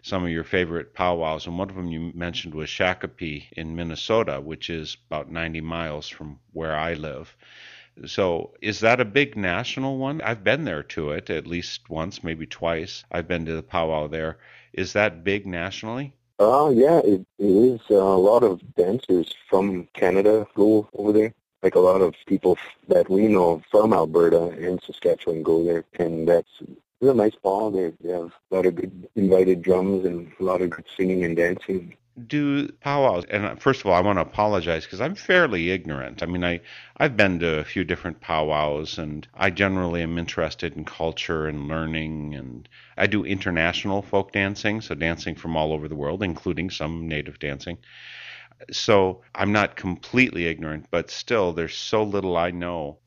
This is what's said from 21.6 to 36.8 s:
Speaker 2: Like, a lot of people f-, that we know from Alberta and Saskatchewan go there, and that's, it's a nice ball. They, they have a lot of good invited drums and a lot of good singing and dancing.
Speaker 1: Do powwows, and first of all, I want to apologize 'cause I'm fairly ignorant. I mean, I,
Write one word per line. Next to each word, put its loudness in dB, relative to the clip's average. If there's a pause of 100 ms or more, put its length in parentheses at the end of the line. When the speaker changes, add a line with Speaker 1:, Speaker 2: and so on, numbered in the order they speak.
Speaker 2:
Like, 4
a 8
lot 6
of 2 (120)
people 2
f-, -14 (100)
that 4
we 4
know 4
from 6
Alberta 4
and -4
Saskatchewan -2
go 4
there, 0 (120)
and -2
that's, 4 (140)
it's -2
a 6
nice 2
ball. 0
They, -2
they -6
have -6 (200)
a 0
lot 4
of 2
good -10
invited 4
drums 2
and -6
a -4
lot 0
of 0
good -10 (100)
singing 0
and -2
dancing. -2 (300)
Speaker 1:
Do 0 (140)
powwows, 2
and -4
first 4
of -8
all, 6
I 6
want 2
to 4
apologize 0
'cause -12
I'm -4
fairly 2
ignorant. -6
I -4
mean, -4
I, -2 (380)